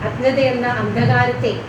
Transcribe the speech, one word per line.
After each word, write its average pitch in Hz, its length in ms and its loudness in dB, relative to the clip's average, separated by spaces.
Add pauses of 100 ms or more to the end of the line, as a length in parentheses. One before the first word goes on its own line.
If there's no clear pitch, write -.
അജ്ഞത 269 320 0 (120)
എന്ന 247 160 -2 (140)
അന്ധകാരത്തെ 240 680 2 (180)